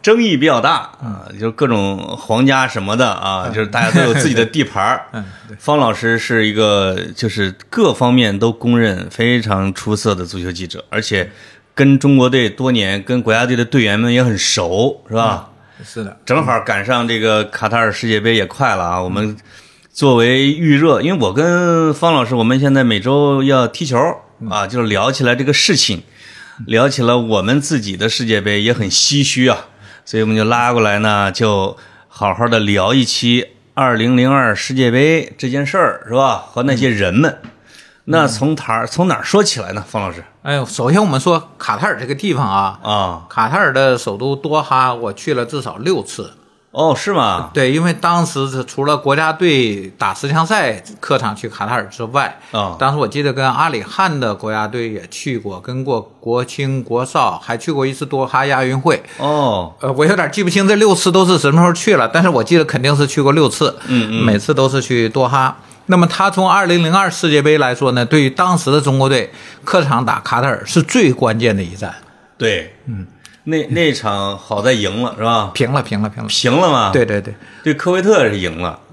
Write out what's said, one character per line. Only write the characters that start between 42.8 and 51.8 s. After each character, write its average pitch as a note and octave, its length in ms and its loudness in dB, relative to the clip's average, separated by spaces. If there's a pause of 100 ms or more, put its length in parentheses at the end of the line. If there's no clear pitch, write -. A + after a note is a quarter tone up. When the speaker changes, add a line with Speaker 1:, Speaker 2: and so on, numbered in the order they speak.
Speaker 1:
啊。 F#2+ 440 -2
Speaker 2:
卡 A2+ 220 -2
塔 D#3+ 80 -2
尔 E3 160 2
的 C3 240 2
首 G#2+ 180 -6
都 C3+ 200 -4
多 D3 260 -2
哈， B2+ 320 0
我 A#2 180 -6
去 D3 220 -6
了 B2 100 -2
至 C#3 160 -8
少 F#2 180 -12
六 C#3+ 260 -2
次。 - 300 -12 (360)
Speaker 1:
哦， D#3 260 2
是 G3+ 160 -4
吗？ G2 420 0
Speaker 2:
对， C3 180 2
因 D#3 100 0
为 F3 120 2
当 E3+ 300 0
时 C#3 260 -4
是 C3 140 -6
除 C#3 220 -4
了 D3 120 2
国 C#3+ 180 0
家 D#3+ 180 0
队 B2 640 0
打 G2 160 -2
十 - 160 -6
强 D#3+ 160 2
赛 D3+ 380 -2 (160)
客 - 180 -2
场 A2 180 -4
去 A2+ 140 -12
卡 G2+ 160 -10
塔 A#2+ 80 -4
尔 G#2 140 -4